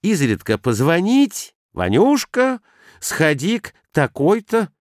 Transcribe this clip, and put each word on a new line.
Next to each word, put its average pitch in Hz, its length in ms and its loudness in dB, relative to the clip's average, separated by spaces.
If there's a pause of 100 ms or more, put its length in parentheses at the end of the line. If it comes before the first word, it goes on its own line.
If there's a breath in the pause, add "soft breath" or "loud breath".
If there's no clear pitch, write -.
изредка 139 560 0
позвонить: 170 960 0 (180)
«Ванюшка, 247 840 0 (400 soft breath)
сходи 156 600 -2
к - 140 -14 (180)
такой-то» 185 800 0 (120)